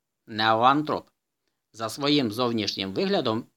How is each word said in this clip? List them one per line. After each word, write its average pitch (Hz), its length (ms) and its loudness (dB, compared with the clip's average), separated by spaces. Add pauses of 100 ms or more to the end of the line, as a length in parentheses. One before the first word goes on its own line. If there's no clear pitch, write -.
(280)
неоантроп. 117 840 2 (640)
За 110 160 -8
своїм 139 420 0
зовнішнім 107 600 -2
виглядом 143 520 -2 (120)